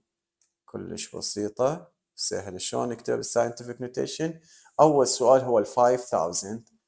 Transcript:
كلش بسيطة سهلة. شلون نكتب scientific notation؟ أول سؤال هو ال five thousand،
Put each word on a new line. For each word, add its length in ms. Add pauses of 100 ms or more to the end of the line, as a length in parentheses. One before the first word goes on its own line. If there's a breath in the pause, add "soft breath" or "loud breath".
(640)
كلش 520
بسيطة 760 (220)
سهلة. 440
شلون 300
نكتب 340
scientific 540
notation؟ 560 (480 loud breath)
أول 280
سؤال 320
هو 180
ال 80
five 340
thousand، 720 (160)